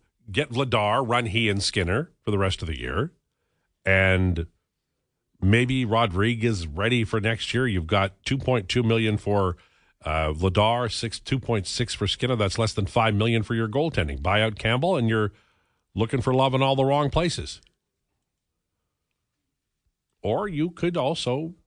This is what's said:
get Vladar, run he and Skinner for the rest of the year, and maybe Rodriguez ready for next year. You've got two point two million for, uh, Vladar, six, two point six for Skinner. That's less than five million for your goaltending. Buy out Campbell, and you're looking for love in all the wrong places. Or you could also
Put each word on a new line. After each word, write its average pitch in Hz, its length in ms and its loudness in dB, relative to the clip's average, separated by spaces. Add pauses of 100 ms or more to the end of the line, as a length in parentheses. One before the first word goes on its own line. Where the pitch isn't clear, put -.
(320)
get 143 180 -2
Vladar, 117 580 0
run 117 200 0
he 110 220 0
and 101 120 0
Skinner 98 480 -2 (140)
for 110 80 -4
the 104 80 0
rest 95 240 -2
of 85 40 -6
the 73 120 -8
year, 71 320 -4 (760)
and 92 600 2 (920)
maybe 123 460 2
Rodriguez 110 800 0
ready 107 380 0
for 110 180 -2
next 110 320 -4
year. 127 140 0
You've 92 180 -2
got 98 280 0 (120)
two 135 140 -2
point 123 280 0
two 123 140 0
million 113 360 2
for, 98 380 0 (480)
uh, 78 300 0
Vladar, 104 580 2
six, - 280 -6
two - 180 -4
point 110 300 -2
six - 260 -4
for 104 140 -2
Skinner. 123 280 0
That's 104 220 0
less 113 160 0
than 101 140 -2
five 113 260 2
million 110 300 2
for 120 100 -4
your 113 140 0
goaltending. 98 560 -2
Buy 98 180 2
out 110 160 0
Campbell, 139 400 0
and 117 100 2
you're 110 240 0 (600)
looking 113 280 -2
for 131 120 0
love 131 220 4
in 131 80 2
all 135 120 4
the 135 100 2
wrong 143 260 2
places. 156 500 -2 (2500)
Or 135 240 -2
you 165 240 -2
could 170 260 -4
also 151 560 -2 (140)